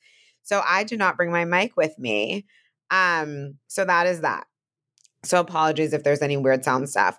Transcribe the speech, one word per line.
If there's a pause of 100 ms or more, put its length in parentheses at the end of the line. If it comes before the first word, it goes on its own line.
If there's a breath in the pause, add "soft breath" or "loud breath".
(420 soft breath)
So
I
do
not
bring
my
mic
with
me. (480 soft breath)
Um, (140)
so
that
is
that. (760)
So
apologies
if
there's
any
weird
sound
stuff,